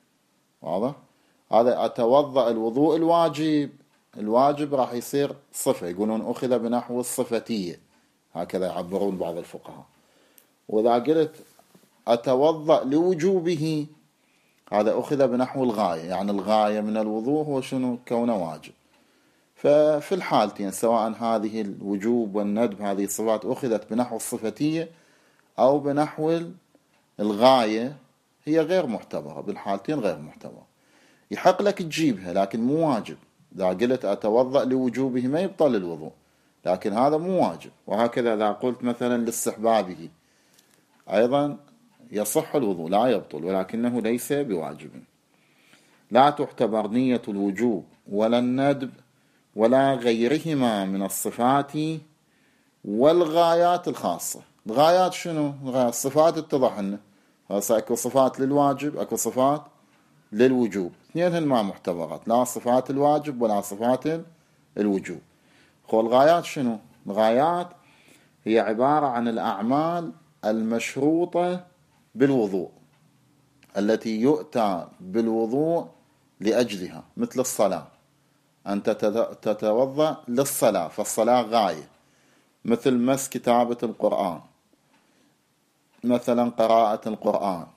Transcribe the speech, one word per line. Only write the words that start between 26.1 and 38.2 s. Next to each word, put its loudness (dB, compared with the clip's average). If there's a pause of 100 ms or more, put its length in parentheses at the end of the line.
ال-، -2 (680)
الغاية، 4 (480)
هي 2
غير 0
معتبرة، -8
بالحالتين -6
غير -2
معتبرة. -18 (640)
يحق 2
لك 0
تجيبها، -2
لكن 0
مو 0
واجب. -4 (400)
إذا 0
قلت: 0
"أتوضأ 2
لوجوبه"، -2
ما 0
يبطل 2
الوضوء، -6 (540)
لكن -2
هذا 2
مو 0
واجب. -10 (160)
وهكذا 0